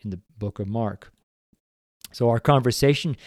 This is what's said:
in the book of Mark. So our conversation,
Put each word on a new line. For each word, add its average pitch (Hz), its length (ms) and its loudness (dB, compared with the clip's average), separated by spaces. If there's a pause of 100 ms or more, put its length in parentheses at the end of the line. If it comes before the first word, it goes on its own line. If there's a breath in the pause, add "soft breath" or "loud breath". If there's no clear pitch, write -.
in 104 80 -10
the 92 120 -10 (160)
book 104 220 -8
of 101 80 -8
Mark. 104 440 -6 (1000)
So 120 180 0
our 117 100 2
conversation, 139 880 2